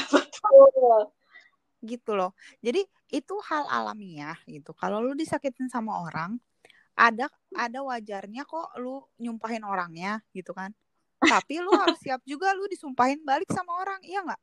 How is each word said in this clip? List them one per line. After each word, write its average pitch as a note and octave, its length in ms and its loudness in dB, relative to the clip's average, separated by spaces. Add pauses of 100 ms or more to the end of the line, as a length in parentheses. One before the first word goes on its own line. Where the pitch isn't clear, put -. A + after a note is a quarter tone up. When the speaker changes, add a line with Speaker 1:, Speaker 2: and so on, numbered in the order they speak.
Speaker 1:
betul. C4 920 8 (840)
Speaker 2:
Gitu A#3 280 -10
loh. F#3+ 200 0 (280)
Jadi A#3+ 200 -2 (320)
itu D#4 320 -6
hal D4+ 240 -4
alamiah G3 760 -6
gitu. D3+ 280 -18
Kalau G3+ 320 -4
lu C4 100 -4
disakitin C#4 540 -6
sama A3 340 -6
orang, E3+ 380 -8 (540)
ada, A#3 340 2 (240)
ada A#3+ 300 -6
wajarnya G#3+ 640 -10
kok E4 300 -10
lu C4 260 -10 (140)
nyumpahin A3+ 460 -8
orangnya F#3+ 680 -6
gitu F3+ 240 -12
kan. F#3+ 160 -10 (480)
Tapi C#4+ 400 2
lu F4+ 140 -4
harus E4+ 280 2
Speaker 1:
<laughs> - 20 -20
Speaker 2:
siap C4 200 -6
juga F4 320 -2
lu F#4+ 120 -6
disumpahin C#4 540 -2
balik D4 300 -2
sama F4+ 240 -4
orang, F#4+ 260 -8
iya F#4+ 220 -8
nggak? C#4+ 200 -10